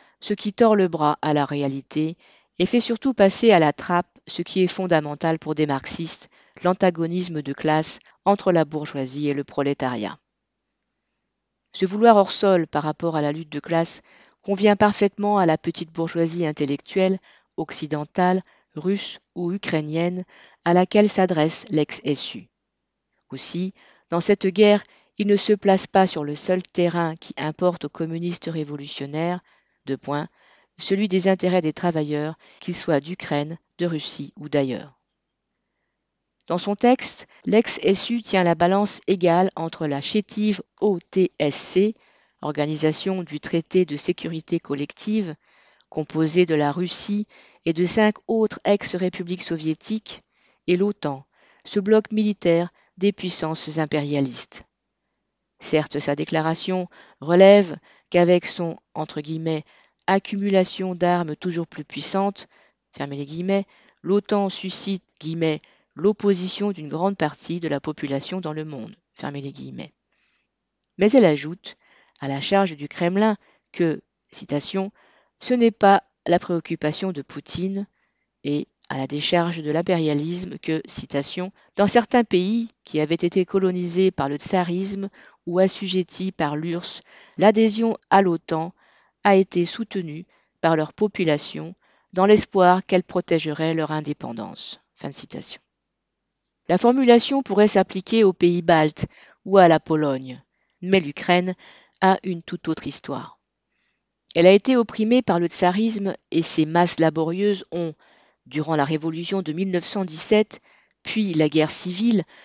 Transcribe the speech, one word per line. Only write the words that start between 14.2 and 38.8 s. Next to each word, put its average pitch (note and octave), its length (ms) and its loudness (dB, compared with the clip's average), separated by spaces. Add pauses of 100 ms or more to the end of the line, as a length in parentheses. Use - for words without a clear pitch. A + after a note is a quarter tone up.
convient G3+ 340 2
parfaitement G#3 600 2
à F#3+ 80 4
la D#3+ 120 4
petite E3 340 -8
bourgeoisie E3 540 -2
intellectuelle, D#3 720 -2 (380)
occidentale, D#3+ 840 -2 (320)
russe F#3 440 -6 (160)
ou F3 160 -4
ukrainienne E3+ 720 -4 (420)
à F3 80 4
laquelle G3+ 360 4
s'adresse E3 600 0
l'ex-S - 640 -4
U. F#2+ 120 -16 (840)
Aussi, F3 440 -8 (360)
dans E3+ 120 0
cette G3+ 260 2
guerre, G#3 360 6 (340)
il G#3 100 -2
ne G3+ 80 4
se G#3 180 0
place G3 340 2
pas F#3+ 200 4
sur D#3+ 160 -6
le D3 120 -6
seul F#3 280 -2
terrain E3+ 520 -2
qui - 220 -18
importe E3 480 -2
aux C#3+ 40 -8
communistes E3 640 -6
révolutionnaires, D3 880 -6 (440)
deux C3+ 120 -4
points, D3 300 -4 (500)
celui G3 300 -2
des F#3 200 0
intérêts F#3 340 2
des D#3 120 -2
travailleurs, D3+ 640 -4 (220)
qu'ils F3+ 160 -8
soient D3 260 0
d'Ukraine, D3+ 560 -6 (200)
de F3 80 -2
Russie D3+ 520 -6
ou D3 120 -14
d'ailleurs. C#3 480 -2 (1500)
Dans E3+ 100 -2
son G3+ 180 -4
texte, - 520 0 (180)
l'ex-S F#3+ 640 2
U A#3 120 -2
tient F#3+ 220 0
la E3+ 120 4
balance F#3+ 520 0